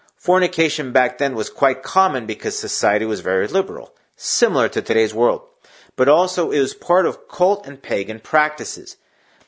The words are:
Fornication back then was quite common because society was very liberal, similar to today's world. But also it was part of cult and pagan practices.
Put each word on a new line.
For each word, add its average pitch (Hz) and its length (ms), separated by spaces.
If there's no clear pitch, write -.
Fornication 165 760
back 127 260
then 135 160
was 110 160
quite 131 320
common 170 420
because 107 340
society 107 460
was 107 160
very 92 260
liberal, 101 460
similar 151 540
to 113 100
today's 110 320
world. 110 300
But 127 140
also 170 420
it 143 100
was 135 120
part 175 320
of - 240
cult 196 380
and 139 160
pagan 107 360
practices. - 800